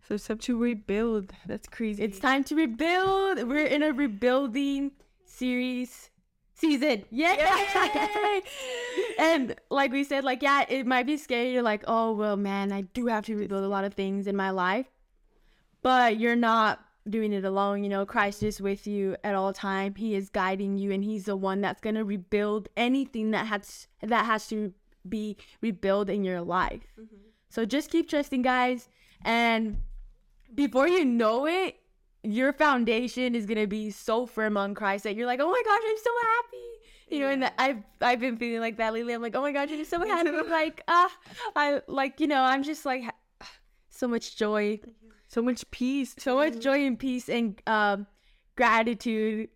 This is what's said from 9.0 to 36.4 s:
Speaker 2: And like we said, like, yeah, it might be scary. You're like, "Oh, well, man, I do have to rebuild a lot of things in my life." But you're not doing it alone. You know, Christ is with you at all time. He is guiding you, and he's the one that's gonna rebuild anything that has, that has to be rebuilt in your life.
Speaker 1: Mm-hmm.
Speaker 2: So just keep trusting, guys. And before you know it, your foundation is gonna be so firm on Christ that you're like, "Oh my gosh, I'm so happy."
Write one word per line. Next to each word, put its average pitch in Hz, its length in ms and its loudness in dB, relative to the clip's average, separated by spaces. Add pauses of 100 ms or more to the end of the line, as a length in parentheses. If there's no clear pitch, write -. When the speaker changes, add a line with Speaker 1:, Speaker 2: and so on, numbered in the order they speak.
Speaker 2:
And 320 360 2 (140)
like 269 220 2
we 277 120 0
said, 277 200 -2
like, 262 180 0
yeah, 277 280 4
it 262 180 -2
might 254 180 2
be 294 120 0
scary. 247 360 -2
You're 254 100 2
like, 214 240 0
"Oh, 226 260 2
well, 208 220 0
man, 196 360 -2
I 196 100 -4
do 233 260 -4
have 214 180 -2
to 220 100 -4
rebuild 196 280 -4
a 196 40 -2
lot 196 160 0
of 196 100 -4
things 196 340 -2
in 202 80 -2
my 190 140 0
life." 190 380 0 (960)
But 247 360 6
you're 233 160 4
not 226 440 4 (300)
doing 214 240 0
it 196 120 -2
alone. 202 380 0
You 202 60 -2
know, 196 160 0
Christ 202 380 0
is 214 180 -2
with 196 260 -4
you 202 360 -2
at 208 120 0
all 196 180 0
time. 196 420 -4
He 214 200 -2
is 196 140 -4
guiding 196 480 0
you, 196 140 -2
and 190 120 0
he's 208 220 -4
the 202 100 -2
one 190 260 0
that's 196 200 -2
gonna 220 220 -2
rebuild 208 760 -2
anything 240 540 0
that 214 160 0
has, 208 400 -8 (140)
that 220 240 2
has 226 220 0
to 208 260 -4 (340)
be 214 300 -6 (240)
rebuilt 196 480 2
in 202 140 0
your 180 180 -2
life. 175 400 0 (180)
Speaker 1:
Mm-hmm. 220 160 -20 (340)
Speaker 2:
So 226 160 -2
just 269 260 -2
keep 330 180 2
trusting, 285 320 0
guys. 254 480 0 (340)
And 226 540 2 (760)
before 269 320 2
you 359 180 4
know 233 400 2
it, 349 300 0 (480)
your 233 300 0
foundation 247 840 2
is 226 100 -2
gonna 214 220 0
be 214 240 -4
so 226 340 -2
firm 214 320 0
on 196 160 -2
Christ 202 300 -2
that 208 120 -4
you're 240 120 -4
like, 247 120 -2
"Oh 302 120 2
my 494 120 2
gosh, 427 240 2
I'm 440 100 0
so 466 140 -2 (100)
happy." 466 360 0 (520)